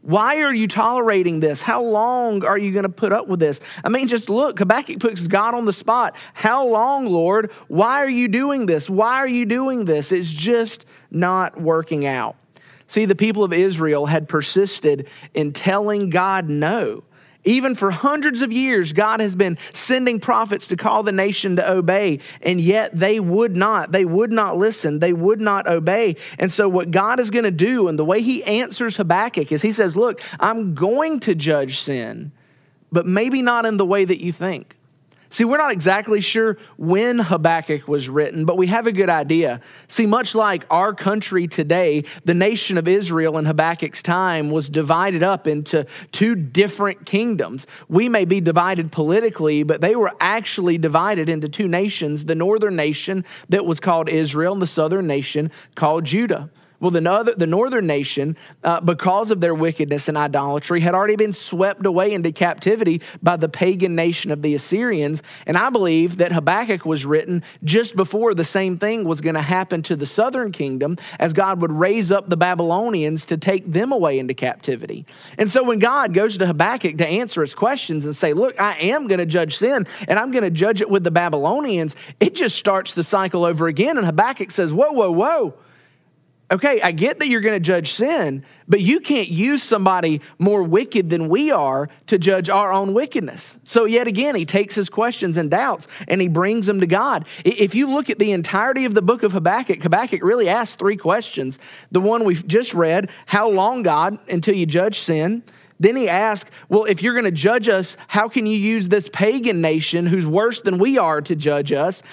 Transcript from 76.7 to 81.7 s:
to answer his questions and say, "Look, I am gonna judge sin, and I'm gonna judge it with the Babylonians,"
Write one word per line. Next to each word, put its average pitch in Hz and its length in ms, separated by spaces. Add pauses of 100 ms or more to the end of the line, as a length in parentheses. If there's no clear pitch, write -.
to 165 80
answer 190 340
his 143 140
questions 185 500
and 147 100
say, 151 180
"Look, 214 280
I 202 200
am 254 260
gonna 180 180
judge 160 320
sin, 233 300 (200)
and 196 120
I'm 254 100
gonna 220 220
judge 190 300
it 208 100
with 196 120
the 170 60
Babylonians," 170 840 (240)